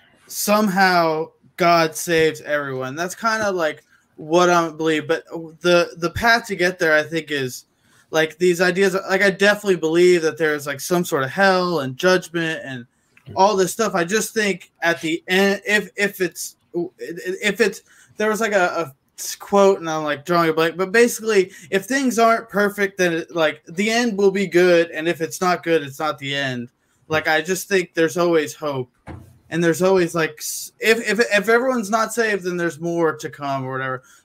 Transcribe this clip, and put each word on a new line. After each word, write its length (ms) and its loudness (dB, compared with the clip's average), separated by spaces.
Somehow 1040 2
God 400 4
saves 460 0
everyone. 540 -6
That's 200 -6
kinda, 360 -2
like, 320 -2
what 340 2
I 200 2
believe. 380 -2
But 180 -2
the, 360 2
the 140 -4
path 360 2
to 80 -6
get 240 -2
there, 140 2
I 100 4
think, 280 -6
is, 340 -6
like, 280 0
these 240 2
ideas. 340 2
Like, 120 0
I 100 4
definitely 460 2
believe 460 4
that 140 -2
there's, 280 -2
like, 140 -8
some 260 -2
sort 180 -2
of 60 -4
hell 520 2
and 160 -6
judgment 680 0
and 220 -14
all 200 4
this 180 0
stuff. 220 -2
I 80 2
just 300 -4
think 380 -4
at 200 -2
the 260 -4
end, 380 2
if, 300 0
if 260 -2
it's, 340 -8
if 600 -6
it's, 220 0
there 120 0
was, 100 -2
like, 140 -2
a, 400 0
a 20 -20
quote, 400 4
and 100 -8
I'm, 140 -4
like, 200 -4
drawing 280 2
a 20 2
blank, 240 0
but 140 -4
basically, 600 2
if 140 -2
things 340 0
aren't 300 2
perfect, 500 -2
then 140 2
it, 220 -6
like, 320 0
the 220 -2
end 280 0
will 140 4
be 140 0
good, 460 4
and 160 -6
if 120 -2
it's 220 -8
not 220 0
good, 180 2
it's 180 -12
not 200 -4
the 160 -6
end. 340 -6
Like, 200 -2
I 140 2
just 280 -6
think 240 0
there's 240 0
always 360 2
hope. 380 -8
And 140 -2
there's 180 2
always, 320 2
like, 260 -2
s-, 400 -10
if, 200 4
if, 100 0
if 280 0
everyone's 420 0
not 240 -2
saved, 300 0
then 140 -4
there's 240 -4
more 340 -2
to 140 -10
come 360 -6
or 60 -8
whatever. 320 -6